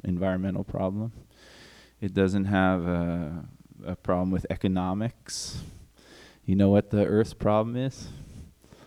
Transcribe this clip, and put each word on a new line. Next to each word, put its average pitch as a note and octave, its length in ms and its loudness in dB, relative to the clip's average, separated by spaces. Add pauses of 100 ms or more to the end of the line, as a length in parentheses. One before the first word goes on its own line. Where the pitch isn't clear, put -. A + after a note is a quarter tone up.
environmental F#2 600 0
problem. G#2 480 -4 (880)
It F#2+ 140 -4
doesn't G2 320 2
have F#2 420 2
a, E2+ 580 -2 (400)
a F2+ 100 -6
problem F2+ 340 0
with F#2 220 -2
economics. F#2+ 1120 -4 (840)
You G2 100 2
know G2 140 6
what G2+ 220 4
the G#2 140 4
earth's G#2 280 2
problem A2 420 0
is? C3 340 -6 (760)